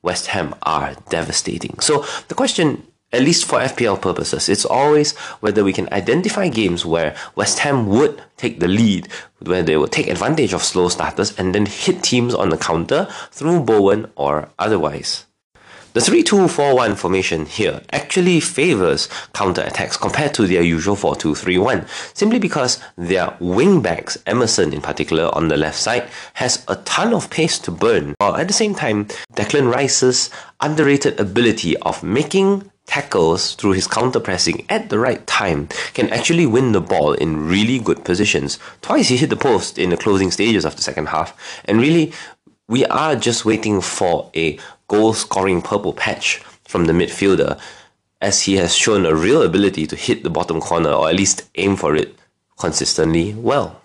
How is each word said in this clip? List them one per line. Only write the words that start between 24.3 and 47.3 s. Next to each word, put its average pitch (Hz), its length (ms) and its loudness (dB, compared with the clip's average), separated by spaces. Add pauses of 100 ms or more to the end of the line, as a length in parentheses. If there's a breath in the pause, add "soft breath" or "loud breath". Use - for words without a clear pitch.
in 76 100 -6
particular 80 520 0
on 80 140 0
the 76 80 2
left 76 200 0
side, 113 320 -2 (260 loud breath)
has - 340 -4
a 95 80 -2
ton - 360 -2
of 190 160 -2
pace - 300 0
to - 140 -8
burn, 80 460 0
while 101 180 2
at 160 100 -2
the 202 80 -2
same 214 180 0
time, 107 340 -2 (260 loud breath)
Declan 127 360 0
Rice's 127 640 2 (300 loud breath)
underrated 143 580 2
ability 104 600 0
of - 260 -4
making 196 680 0 (160)
tackles 90 720 0
through 101 160 2
his 92 160 0
counter-pressing 113 800 -2
at 220 220 -2
the 107 80 0
right 123 280 0
time 78 400 0 (280 loud breath)
can 120 160 0
actually 165 360 2
win 120 240 4
the 98 100 2
ball 76 340 2
in 78 340 -2
really 110 320 2
good 95 240 -2
positions. 90 560 0 (200 loud breath)
Twice 247 280 2
he 127 80 2
hit 139 140 2
the 107 60 0
post 110 400 0
in 90 140 0
the 82 60 2
closing 98 340 2
stages 101 340 0
of 76 120 -4
the - 60 -6
second 76 240 -4
half, 80 300 -4 (280 loud breath)
and 110 160 2
really, 156 320 4 (560 loud breath)
we 123 180 2
are 151 300 0
just 113 280 -2
waiting 107 360 0
for - 560 -2
a 80 200 0 (300 loud breath)
goal-scoring 98 760 2
purple 101 300 -2
patch - 460 -4 (260 loud breath)
from 85 220 0
the 80 60 2
midfielder, 82 680 0 (600 loud breath)